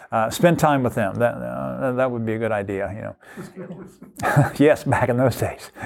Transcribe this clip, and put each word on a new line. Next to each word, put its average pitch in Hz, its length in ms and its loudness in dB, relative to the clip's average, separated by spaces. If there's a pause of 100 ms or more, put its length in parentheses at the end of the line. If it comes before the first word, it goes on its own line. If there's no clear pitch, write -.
(120)
uh, 113 180 0
spend 170 300 4
time 143 240 4
with 127 100 0
them. 104 220 -2
That, 117 180 2
uh, 127 600 -4
that 127 180 0
would 120 140 -4
be 110 80 -2
a 110 40 -2
good 113 140 -2
idea, 98 420 -4
you 110 80 -10
know. - 1500 -4
<laughs> - 40 -12
Yes, 147 260 6
back 127 260 0
in 120 80 2
those 127 200 2
days, - 340 -6 (140)